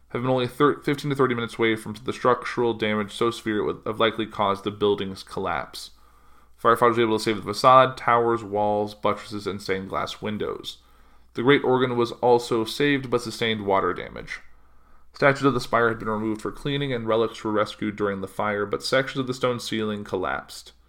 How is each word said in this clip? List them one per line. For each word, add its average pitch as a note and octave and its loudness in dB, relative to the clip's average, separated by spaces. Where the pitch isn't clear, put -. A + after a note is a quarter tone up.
having A#2+ -4
been C3 2
only B2+ 0
thir-, - 2
fifteen D3 -2
to C3+ -2
thirty B2+ 2
minutes A#2 -6
away A2+ 4
from G#2+ -10
the A2 -4
structural A#2+ 0
damage G#2+ -2
so A#2 0
severe G#2+ -4
it F2 0
would E2+ -4
have A2 -4
likely A2 0
caused G2 -2
the G#2+ -2
building's G2+ 0
collapse. - -8
Firefighters A#2 6
were A#2 4
able A2 2
to - -8
save A2 0
the F#2+ -8
facade, C3 6
towers, A#2 2
walls, G#2 -2
buttresses, G#2 -4
and G2 -4
stained F#2+ -4
glass - -6
windows. G2+ -6
The A#2+ -2
great C3+ 6
organ B2+ 2
was A#2+ 2
also A#2+ 2
saved C3+ 0
but A#2+ 2
sustained A2 -4
water F#2+ 2
damage. - -12
Statues C3+ 2
of C3+ 4
the A#2+ -2
spire A#2 2
had A2+ -4
been A2 -8
removed G#2+ -2
for G2+ -6
cleaning C#3 -4
and A2+ -6
relics A2 0
were A2 0
rescued G#2 -2
during G2+ -2
the F#2+ -6
fire, G#2 -4
but - -4
sections C3+ 0
of B2 -4
the B2+ -4
stone B2 -2
ceiling G#2+ -4
collapsed. - -6